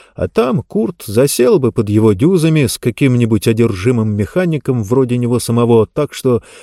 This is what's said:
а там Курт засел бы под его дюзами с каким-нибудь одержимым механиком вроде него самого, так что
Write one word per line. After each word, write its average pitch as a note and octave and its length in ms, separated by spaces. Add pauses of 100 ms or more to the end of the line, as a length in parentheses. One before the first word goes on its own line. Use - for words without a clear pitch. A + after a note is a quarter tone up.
(160)
а - 100
там A3+ 360
Курт G#3 440
засел C#3+ 540
бы B2 100
под G#2+ 180
его G#2+ 240
дюзами D#3 540
с - 100
каким-нибудь A#2+ 680
одержимым A2 720
механиком C3+ 640
вроде A#2+ 340
него A#2+ 220
самого, A#2 480
так - 260
что B2 300 (200)